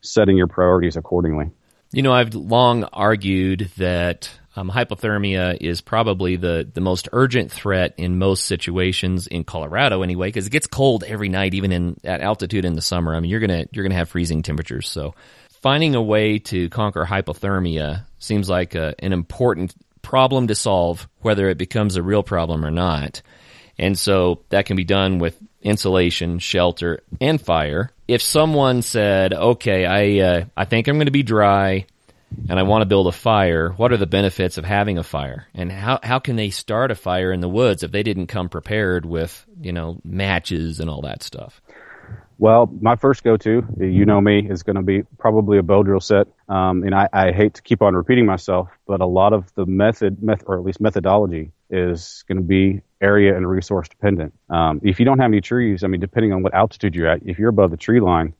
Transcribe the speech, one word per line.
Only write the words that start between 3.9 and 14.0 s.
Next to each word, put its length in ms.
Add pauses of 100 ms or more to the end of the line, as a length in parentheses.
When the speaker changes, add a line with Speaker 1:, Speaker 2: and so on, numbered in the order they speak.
Speaker 2:
um, 140
hypothermia 920
is 200
probably 540
the, 380
the 80
most 320
urgent 380
threat 460
in 220
most 260
situations 800
in 160
Colorado 600
anyway, 280
'cause 140
it 60
gets 160
cold 380
every 240
night, 240
even 180
in, 320
at 180
altitude 440
in 100
the 60
summer. 340
I 40
mean, 120
you're 80
gonna, 320
you're 120
gonna 120
have 140